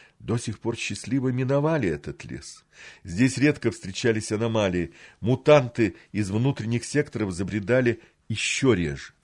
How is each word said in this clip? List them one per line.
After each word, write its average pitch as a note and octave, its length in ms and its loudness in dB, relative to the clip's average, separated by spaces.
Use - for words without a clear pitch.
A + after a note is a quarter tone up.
до A#2 180 -4
сих A#2 220 -6
пор A2+ 180 -4
счастливо B2 520 -4
миновали C3+ 600 0
этот D2 360 -6
лес. - 400 -14
Здесь A2 340 2
редко C3 320 2
встречались G#2+ 600 -2
аномалии, G#2 600 0
мутанты B2+ 720 4
из G2 200 -2
внутренних A2+ 540 -2
секторов A#2+ 460 -2
забредали G#2 720 0
ещё A#2+ 440 2
реже. D2+ 400 -2